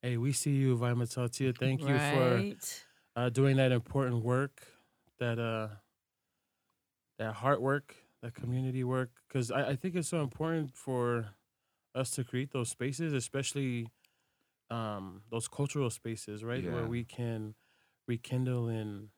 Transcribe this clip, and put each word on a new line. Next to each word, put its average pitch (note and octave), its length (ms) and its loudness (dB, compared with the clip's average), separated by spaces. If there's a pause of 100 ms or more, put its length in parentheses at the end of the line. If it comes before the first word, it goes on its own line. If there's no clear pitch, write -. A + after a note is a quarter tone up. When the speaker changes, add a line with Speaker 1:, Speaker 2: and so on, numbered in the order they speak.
Speaker 1:
Hey, B2 160 0
we C3 140 2
see - 200 0
you, C3+ 240 6
Vi A#2+ 160 2
Mataltia. B2 640 0
Thank C3 240 2
you C#3 180 4
for, C3+ 380 6
Speaker 2:
Right. - 480 -4 (320)
Speaker 1:
uh, B2 140 2
doing C3+ 260 6
that C3 160 6
important B2 520 0
work, B2+ 380 0 (560)
that, A#2 200 0
uh, A2+ 300 -2 (1500)
that A2 160 -4
heart B2 260 2
work, C#3 340 0 (280)
that A#2+ 120 -8
community B2+ 500 -2
work, B2+ 260 0 (180)
'cause B2 220 -2
I, C3+ 200 0
I C#3 60 0
think F3+ 180 -6
it's F3 140 -2
so E3 140 0
important D3+ 540 -2
for A#2+ 580 0 (600)
us B2+ 180 -2
to C3 120 -2
create B2+ 260 -4
those A#2+ 180 -2
spaces, C#3+ 440 -4
especially, C3 760 -2 (840)
um, G#2 600 -6
those A#2 180 -2
cultural C#3+ 420 0
spaces, G#2+ 540 -8
right, A#2+ 200 -2
where E2+ 180 -2
Speaker 3:
Yeah. - 60 -2
Speaker 1:
we A#2 160 -2
can A2+ 500 -6 (520)
rekindle B2 640 0
and G#2+ 500 -4